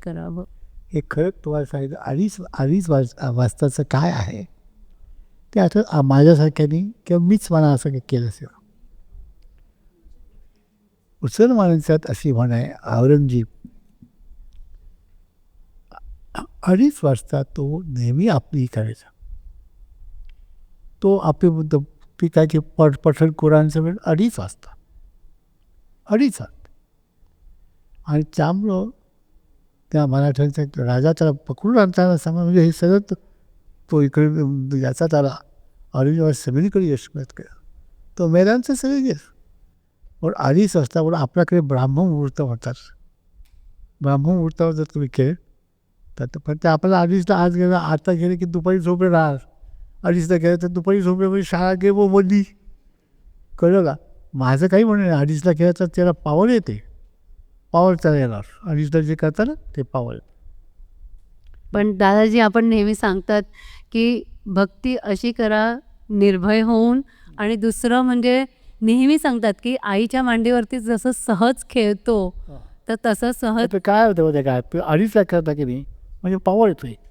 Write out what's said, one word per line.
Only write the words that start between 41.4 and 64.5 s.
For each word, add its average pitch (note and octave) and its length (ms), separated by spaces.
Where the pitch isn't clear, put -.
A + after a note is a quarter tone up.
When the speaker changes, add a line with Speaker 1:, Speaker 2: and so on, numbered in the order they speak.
Speaker 2:
ब्राह्ममुहूर्त C#3+ 840
म्हणतात. A#2+ 320
ब्राह्ममुहूर्तावर D#3+ 680
जर D#3 120
तुम्ही D3 300
केले C#3 380
तर, C3 60
तर D3 140
पण D3+ 180
ते F3 100
आपल्याला F3 340
अडीचला F3 420
आज F3 140
गेलं, F3+ 180
आता D#3 360
गेले F3 240
की F3 100
दुपारी F3+ 340
झोपे F3+ 300
राहणार. D#3 280
अडीचला F3 320
गेलं E3+ 260
तर F3 60
दुपारी F3+ 340
झोपे F#3 260
म्हणजे F#3+ 160
शाळा F#3 300
गे F#3+ 160
व G3+ 100
वल्ली. G3+ 440
कळलं F3+ 260
का? C#3+ 100
माझं C3+ 340
काही F#3+ 160
म्हणणं G#3 240
नाही, D#3 120
अडीचला D3+ 320
गेलं E3 280
तर F#3 60
त्याला F3 260
पावर D#3+ 380
येते, E3 340
पावर F3+ 240
त्याला D#3 220
येणार. A#2 240
अडीचला D3+ 360
जे D#3 140
करतात D#3 320
ना D4+ 60
ते C#3+ 40
पावर A#2+ 320
येते. - 200
Speaker 1:
पण G3+ 240
दादाजी G#3+ 420
आपण A3+ 260
नेहमी G#3+ 300
सांगतात G3+ 460
की A#3 320
भक्ती G3+ 500